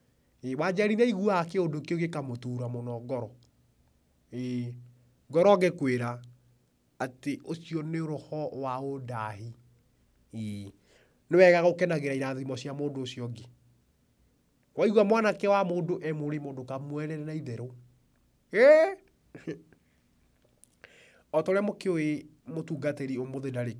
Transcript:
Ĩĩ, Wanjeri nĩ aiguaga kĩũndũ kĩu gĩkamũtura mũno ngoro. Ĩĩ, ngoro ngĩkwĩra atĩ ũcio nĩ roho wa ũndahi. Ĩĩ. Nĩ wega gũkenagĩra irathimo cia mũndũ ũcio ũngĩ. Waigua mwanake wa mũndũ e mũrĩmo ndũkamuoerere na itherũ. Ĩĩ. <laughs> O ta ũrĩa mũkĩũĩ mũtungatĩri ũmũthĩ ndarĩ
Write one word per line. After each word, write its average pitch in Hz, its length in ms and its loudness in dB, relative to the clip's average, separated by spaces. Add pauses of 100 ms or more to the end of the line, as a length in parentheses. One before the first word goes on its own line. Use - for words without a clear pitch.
(440)
Ĩĩ, 131 120 -4
Wanjeri 190 400 2
nĩ 233 60 4
aiguaga 190 480 2
kĩũndũ 165 300 0
kĩu 170 200 -4
gĩkamũtura 123 720 -4
mũno 120 280 -8
ngoro. 120 300 -6 (1000)
Ĩĩ, 123 400 -6 (580)
ngoro 180 260 6
ngĩkwĩra 131 640 0 (840)
atĩ 135 320 -6 (100)
ũcio 165 400 -8
nĩ 160 240 -4
roho 151 420 -6
wa 131 320 -4
ũndahi. 117 720 -8 (840)
Ĩĩ. 101 380 -8 (580)
Nĩ 160 60 4
wega 175 260 10
gũkenagĩra 170 540 2
irathimo 131 400 -4
cia 139 160 -8
mũndũ 143 300 -6
ũcio 123 260 -8
ũngĩ. 120 160 -12 (1300)
Waigua 208 280 6
mwanake 214 440 2
wa 202 160 6
mũndũ 175 380 -2
e 156 100 -4
mũrĩmo 147 400 -6
ndũkamuoerere 147 720 -8
na 156 100 -8
itherũ. 123 340 -8 (840)
Ĩĩ. 311 440 8 (380)
<laughs> - 240 -12 (1700)
O 156 100 2
ta 185 100 0
ũrĩa 196 100 4
mũkĩũĩ 170 640 -2 (220)
mũtungatĩri 143 760 -4
ũmũthĩ 131 280 -6
ndarĩ 120 280 -4